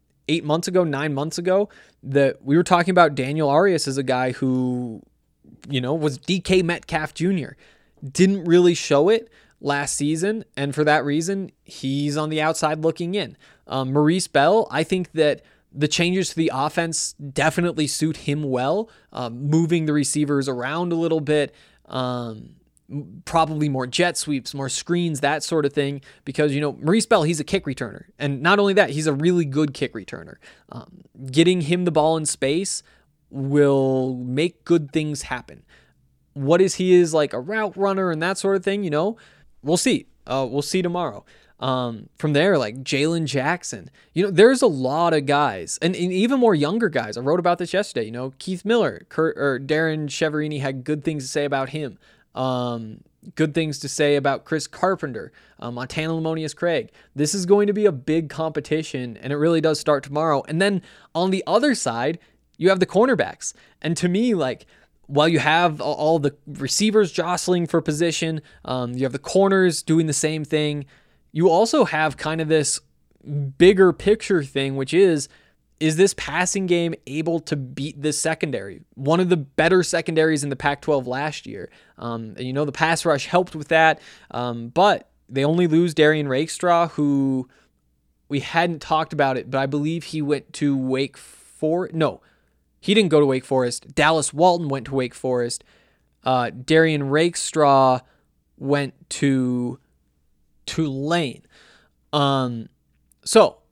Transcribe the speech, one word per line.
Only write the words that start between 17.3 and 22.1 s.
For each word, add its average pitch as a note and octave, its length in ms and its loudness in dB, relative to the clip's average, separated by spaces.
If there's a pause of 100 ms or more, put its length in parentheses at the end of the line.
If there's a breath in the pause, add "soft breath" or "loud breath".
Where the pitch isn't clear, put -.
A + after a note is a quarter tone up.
suit D#3 300 -2
him D3+ 260 -4
well, C#3+ 460 -2 (220 soft breath)
um, B2 380 -8
moving D#3+ 360 2
the D3+ 80 0
receivers C#3+ 540 0
around C#3+ 440 -4
a E3+ 40 0
little D#3+ 260 0
bit. C#3+ 320 0 (340 soft breath)
Um, A#2+ 680 -8 (360)